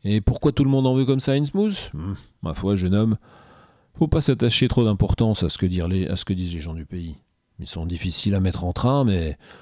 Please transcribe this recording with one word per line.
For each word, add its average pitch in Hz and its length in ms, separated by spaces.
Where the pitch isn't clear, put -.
Et 104 160
pourquoi 131 320
tout 139 140
le 135 40
monde 135 180
en 127 60
veut 131 120
comme 135 160
ça 139 100
à 135 40
Innsmouth ? 190 580
Hmm, 85 200
ma 82 100
foi, 95 220
jeune 92 180
homme, 107 240
faut 160 160
pas 160 100
s'attacher 127 480
trop 123 160
d'importance 107 600
à 80 60
ce - 80
que - 80
dire 90 220
les, 92 200
à 92 100
ce - 80
que 98 80
disent 90 200
les 85 60
gens 80 140
du 80 120
pays. 82 300
Ils - 80
sont 82 180
difficiles 87 500
à 95 60
mettre 90 240
en 90 80
train, 135 320
mais 85 320